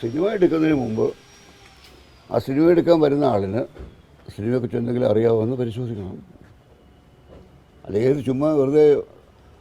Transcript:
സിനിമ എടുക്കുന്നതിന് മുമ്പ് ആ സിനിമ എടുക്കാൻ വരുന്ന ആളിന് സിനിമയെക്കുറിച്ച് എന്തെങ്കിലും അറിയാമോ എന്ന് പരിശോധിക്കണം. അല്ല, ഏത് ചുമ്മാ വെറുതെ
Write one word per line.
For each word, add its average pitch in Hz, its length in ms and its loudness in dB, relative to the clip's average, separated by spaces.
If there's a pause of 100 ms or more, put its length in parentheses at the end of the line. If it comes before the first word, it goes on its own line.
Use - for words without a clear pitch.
സിനിമ 131 240 -4 (120)
എടുക്കുന്നതിന് 156 480 2
മുമ്പ് 110 220 -2 (1200)
ആ - 160 -2
സിനിമ 139 180 0 (100)
എടുക്കാൻ 165 300 4
വരുന്ന 143 200 0 (100)
ആളിന് 101 260 -2 (760)
സിനിമയെക്കുറിച്ച് 117 440 -4
എന്തെങ്കിലും 120 300 -2
അറിയാമോ 110 340 2
എന്ന് 127 160 -4
പരിശോധിക്കണം. 113 560 -8 (1700)
അല്ല, 95 120 -6 (120)
ഏത് 139 200 0
ചുമ്മാ 135 200 -2 (120)
വെറുതെ 147 260 4 (760)